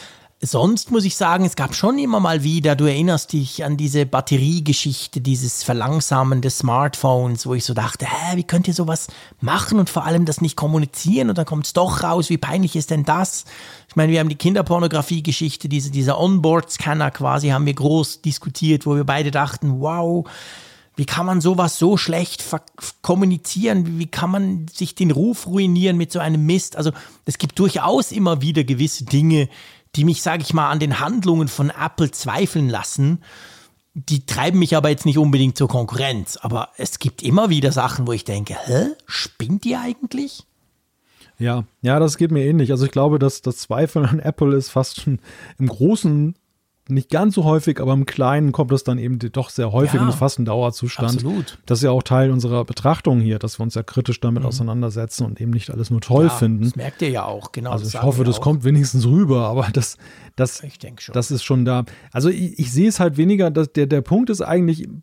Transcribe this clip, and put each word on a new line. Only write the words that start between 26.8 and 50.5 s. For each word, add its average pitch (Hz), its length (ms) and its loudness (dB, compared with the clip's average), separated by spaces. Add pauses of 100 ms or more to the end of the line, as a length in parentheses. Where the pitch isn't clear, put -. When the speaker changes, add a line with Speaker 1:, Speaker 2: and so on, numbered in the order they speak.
Speaker 1:
es - 140 -6
gibt - 200 -6
durchaus 196 540 2
immer 175 280 0
wieder 151 220 0
gewisse 131 420 -2
Dinge, 147 440 2 (480)
die 147 80 2
mich, 165 180 2
sag 165 200 -2
ich - 100 -8
mal, 151 180 2
an 151 100 0
den 147 200 0
Handlungen 165 480 0
von 143 220 -2
Apple 156 400 -2
zweifeln 143 580 -2
lassen. 139 540 -2 (720)
Die 143 320 -4
treiben 175 320 0
mich 165 180 2
aber 151 140 4
jetzt 143 160 0
nicht 143 100 2
unbedingt 135 400 4
zur 135 100 2
Konkurrenz. 120 720 -4
Aber 113 400 -6
es - 220 -8
gibt - 240 -6
immer 196 260 2
wieder 139 240 2
Sachen, 127 340 -2
wo 120 60 -2
ich 110 120 -6
denke, 104 300 -6 (120)
„Hä? 147 220 2 (180)
Spinnt - 580 -6
ihr 247 160 -4
eigentlich?“ 254 640 -8 (920)
Speaker 2:
Ja, 120 260 -2 (180)
ja, 131 180 2
das 156 160 2
geht 170 160 2
mir 143 120 2
ähnlich. 143 280 4
Also 131 120 2
ich 135 60 0
glaube, 147 280 2
dass 135 240 0
das 123 160 -4
Zweifeln 151 460 0
an 127 140 2
Apple 147 380 0
ist 135 140 -2
fast - 300 -2
schon 135 200 -2 (380)
im 131 100 2
Großen 151 640 2 (560)
nicht 135 200 -2
ganz 190 240 2
so 180 100 2
häufig, 156 360 2
aber 131 120 0
im 135 140 2
Kleinen 139 440 2
kommt 131 220 0
es 131 100 2
dann 123 140 -2
eben 120 220 -2
doch 123 320 -4
sehr 113 220 -2
häufig 143 240 2
Speaker 1:
Ja. 123 60 4
Speaker 2:
und 123 60 2
ist 160 80 2
fast 135 220 0
ein 120 80 0
Dauerzustand. 120 680 -2